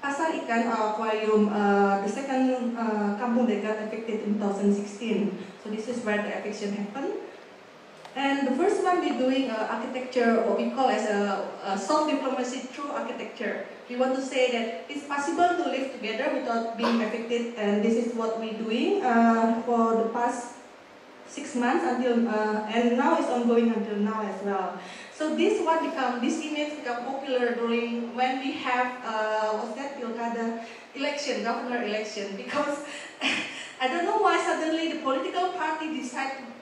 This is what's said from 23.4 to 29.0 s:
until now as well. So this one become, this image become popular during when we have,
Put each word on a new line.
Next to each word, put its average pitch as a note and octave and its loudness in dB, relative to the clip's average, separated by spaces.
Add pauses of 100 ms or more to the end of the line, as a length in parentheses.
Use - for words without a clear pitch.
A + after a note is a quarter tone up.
until G#3 -2
now G#3+ 0
as F#3+ -6
well. F4+ -2 (340)
So D#4 -2
this F4+ 4
one D#4+ 2
become, B3 0
this C#4+ 0
image D4+ -4
become B3 -4
popular C4 0
during A#3 0
when B3+ 0
we C#4 -2 (120)
have, B3 0